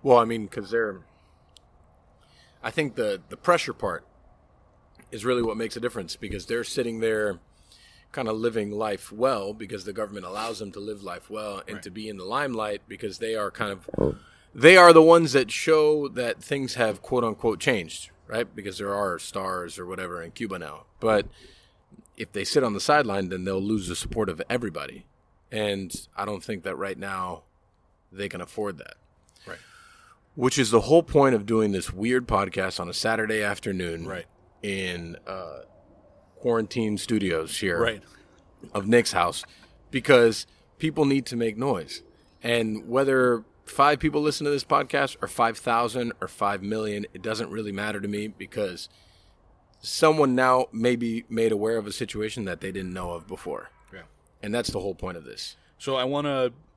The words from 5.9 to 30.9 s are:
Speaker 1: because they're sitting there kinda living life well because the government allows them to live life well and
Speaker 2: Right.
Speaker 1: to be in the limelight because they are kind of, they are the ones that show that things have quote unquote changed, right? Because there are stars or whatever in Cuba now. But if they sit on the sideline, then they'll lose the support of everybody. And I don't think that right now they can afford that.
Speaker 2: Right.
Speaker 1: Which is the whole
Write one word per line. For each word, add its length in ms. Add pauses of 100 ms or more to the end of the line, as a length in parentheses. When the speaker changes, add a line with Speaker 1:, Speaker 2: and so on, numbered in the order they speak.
Speaker 1:
because 300
they're 180
sitting 360
there 400 (760)
kinda 180
living 400
life 400
well 420
because 300
the 100
government 320
allows 340
them 120
to 80
live 240
life 260
well 380
and 80
Speaker 2:
Right. 80
Speaker 1:
to 80
be 160
in 100
the 60
limelight 640
because 320
they 160
are 160
kind 200
of, 440 (400)
they 220
are 160
the 100
ones 300
that 180
show 560
that 340
things 340
have 260
quote 220
unquote 360
changed, 500 (160)
right? 300
Because 220
there 180
are 240
stars 580
or 80
whatever 360
in 100
Cuba 260
now. 280 (140)
But 280 (880)
if 160
they 140
sit 180
on 100
the 60
sideline, 500
then 140
they'll 180
lose 260
the 80
support 340
of 200
everybody. 560 (460)
And 420 (220)
I 100
don't 180
think 200
that 120
right 220
now 460 (680)
they 180
can 120
afford 380
that. 160 (500)
Speaker 2:
Right. 140 (760)
Speaker 1:
Which 240
is 140
the 100
whole 220